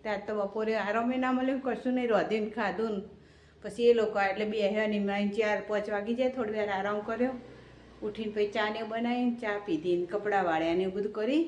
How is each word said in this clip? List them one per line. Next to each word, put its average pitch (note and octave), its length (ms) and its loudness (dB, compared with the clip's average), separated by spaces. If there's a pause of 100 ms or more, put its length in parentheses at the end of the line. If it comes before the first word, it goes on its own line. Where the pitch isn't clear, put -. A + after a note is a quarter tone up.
ત્યાં G3+ 240 -4
તો G#3+ 80 -4
બપોરે G#3+ 420 0
આરામે A3+ 400 0
ના B3+ 160 2
મળ્યું, C4 280 0
કશું B3+ 340 -2
નહીં, B3 140 0
રોધીને G#3+ 420 2
ખાધું A3 420 -2
ને. G3 100 -4 (600)
પછી G#3+ 200 -4
એ A#3+ 100 10
લોકો G#3+ 260 4
આ G3 80 4
એટલે G3 180 0
બે G#3+ 240 0
હે G#3+ 180 2
નિમરાઈને G3+ 460 0
ચાર G#3 360 2
પાંચ G#3+ 220 -2
વાગી G#3 240 -2
જાય, B3+ 160 2
થોડી B3 220 -4
વાર G#3+ 160 -2
આરામ G3+ 320 -2
કર્યો. A3+ 320 -2 (680)
ઉઠીને G#3+ 300 -6
પછી G#3 140 2
ચા G#3+ 240 0
ને G#3+ 80 -6
એવું A3 120 -6
બનાવીને A#3+ 460 0
ચા G#3 300 -4
પીધી F3 300 0
ને F3 100 -2
કપડાં G3+ 380 0
વાળ્યા E3 300 2
ને F#3 80 2
એવું F#3+ 120 -2
બધું G#3 180 -2
કરી. B3 360 2